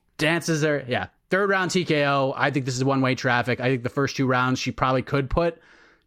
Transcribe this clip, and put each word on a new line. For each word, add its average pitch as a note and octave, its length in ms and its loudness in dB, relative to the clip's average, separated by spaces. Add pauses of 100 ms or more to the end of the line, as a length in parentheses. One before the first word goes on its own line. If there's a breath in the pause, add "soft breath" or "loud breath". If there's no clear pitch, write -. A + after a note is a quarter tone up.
(180)
Dances D#3+ 460 0
her, D3 240 0
yeah. G#2 200 -2 (220)
Third G3 200 2
round F#3+ 220 0
T F#3 140 0
K D3 220 2
O. C3+ 280 2
I C#3 160 2
think C3+ 140 -2
this B2+ 100 -4
is C3 80 -2
one-way C3 320 2
traffic. A#2+ 440 0
I B2 100 0
think B2+ 140 -2
the A#2+ 60 -4
first C#3 260 -2
two C3+ 120 0
rounds B2+ 320 0
she - 120 -6
probably C3 300 0
could C#3 280 -4
put E3+ 320 -2 (460 loud breath)